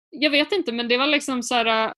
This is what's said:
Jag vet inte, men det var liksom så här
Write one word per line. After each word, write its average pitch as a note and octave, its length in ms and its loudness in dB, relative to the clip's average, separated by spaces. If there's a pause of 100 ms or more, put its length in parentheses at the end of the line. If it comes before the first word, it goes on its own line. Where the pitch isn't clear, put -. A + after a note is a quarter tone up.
(100)
Jag D4 200 0
vet D4 220 0
inte, F4 200 -2
men A#3 160 -4
det A#3+ 80 2
var C4+ 100 2
liksom C#4+ 360 0
så B3 120 -4
här A3 440 0